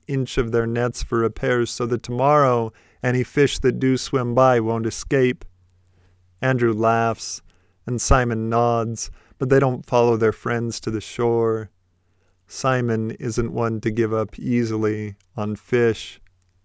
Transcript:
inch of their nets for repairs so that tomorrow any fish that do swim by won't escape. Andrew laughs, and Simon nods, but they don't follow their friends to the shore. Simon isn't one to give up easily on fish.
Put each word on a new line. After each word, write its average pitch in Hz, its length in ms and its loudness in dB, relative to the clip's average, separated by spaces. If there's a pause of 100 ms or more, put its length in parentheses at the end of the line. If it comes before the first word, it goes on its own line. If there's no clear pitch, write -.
inch 135 300 -4
of 117 140 0
their 117 160 0
nets 120 340 -4
for - 160 -2
repairs 120 540 0
so 123 160 -4
that 117 160 -4
tomorrow 127 680 2 (300)
any 127 220 0
fish - 340 2
that 123 220 0
do 131 180 2
swim 120 380 -2
by 127 240 6
won't 113 260 -2
escape. 127 580 0 (960)
Andrew 120 320 2
laughs, 113 720 0 (460)
and 123 120 -4
Simon 120 480 2
nods, 117 600 0 (300)
but 131 100 -2
they 135 100 6
don't 131 240 0
follow 120 340 4
their 110 140 2
friends 117 480 -4
to 113 120 -6
the 107 100 -4
shore. 113 680 -2 (760)
Simon 120 640 -2 (100)
isn't 117 320 -4
one 113 300 -2
to 117 80 -2
give 110 240 0
up 110 240 -2
easily 110 800 -2 (200)
on 107 200 -4
fish. - 640 0 (440)